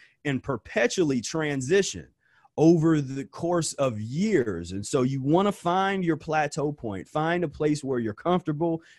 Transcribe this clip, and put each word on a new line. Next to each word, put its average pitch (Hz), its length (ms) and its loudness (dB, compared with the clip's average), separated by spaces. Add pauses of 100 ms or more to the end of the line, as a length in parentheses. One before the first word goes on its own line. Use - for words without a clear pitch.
(260)
and 131 160 -2
perpetually 147 800 -2
transition 147 840 -2 (520)
over 160 420 6
the 135 240 -6
course 170 500 -2
of 131 240 -2
years. 117 760 0
And 101 120 -6
so 139 160 0
you 131 220 0
wanna 180 300 2
find 190 520 0
your 160 140 0
plateau 151 540 -2
point, 101 360 -8
find 165 360 -2
a 156 40 -4
place 147 340 -2
where 131 160 -2
you're 110 140 -2
comfortable, 165 680 -2 (160)